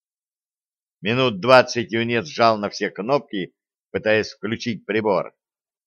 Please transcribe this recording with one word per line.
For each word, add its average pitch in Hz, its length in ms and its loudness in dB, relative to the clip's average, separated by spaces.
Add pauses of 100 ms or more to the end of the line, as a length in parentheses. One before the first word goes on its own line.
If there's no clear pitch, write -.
(1000)
Минут 117 400 0
двадцать 120 500 4
юнец 117 360 -2
жал 113 320 2
на 101 100 -4
все 98 220 -6
кнопки, 107 640 -4 (360)
пытаясь 107 400 0
включить 107 540 -8
прибор, 104 500 -2 (520)